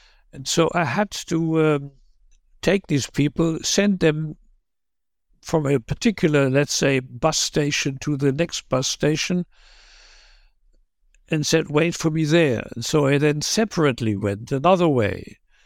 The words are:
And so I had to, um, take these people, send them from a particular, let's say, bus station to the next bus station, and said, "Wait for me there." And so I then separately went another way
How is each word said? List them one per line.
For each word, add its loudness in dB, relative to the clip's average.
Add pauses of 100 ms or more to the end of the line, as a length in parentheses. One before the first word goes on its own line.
(340)
And -14
so 0
I 0
had -4
to, -2
um, 0 (720)
take 0
these 0
people, -2
send 0
them 0 (1040)
from -2
a 2
particular, 2
let's 2
say, 2
bus -2
station -2
to -4
the 0
next -4
bus -2
station, -2 (1800)
and -2
said, 0
"Wait 0
for -2
me 0
there." 2
And -8
so 2
I 4
then 0
separately 0
went -4
another 4
way 0 (280)